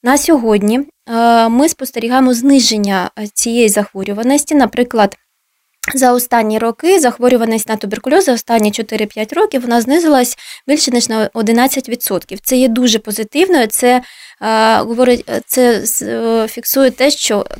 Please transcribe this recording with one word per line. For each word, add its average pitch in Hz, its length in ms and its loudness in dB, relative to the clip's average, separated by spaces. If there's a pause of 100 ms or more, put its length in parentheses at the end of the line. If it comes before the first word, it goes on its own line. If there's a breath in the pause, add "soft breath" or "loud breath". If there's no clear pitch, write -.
На 247 160 2
сьогодні, 226 640 2 (280)
е, 233 400 2
ми 254 200 2
спостерігаємо 254 680 0
зниження, 220 840 2
е, 208 160 -8
цієї 233 340 0
захворюваності. 208 840 -2
Наприклад, 247 640 0 (800)
за 254 180 2
останні 226 460 0
роки 233 420 0
захворюваність 233 680 0
на 220 80 -2
туберкульоз 220 480 -2
за 262 80 2
останні 226 380 0
чотири-п'ять 214 600 -6
років 311 300 0
вона 240 180 0
знизилась 269 560 2 (300 loud breath)
більше, 294 240 0
ніж 240 180 0
на 220 260 -2
одинадцять 233 540 0
відсотків. 208 540 -8
Це 262 140 -2
є 254 120 4
дуже 226 300 0
позитивною. 240 680 -2
Це, 247 360 0 (400 loud breath)
е, 220 340 2
говорить, 240 540 0
е, - 160 -4
це 240 400 0
з-, - 160 -6
е, 226 460 -2
фіксує 262 420 0
те, 262 200 0
що - 360 -4 (140)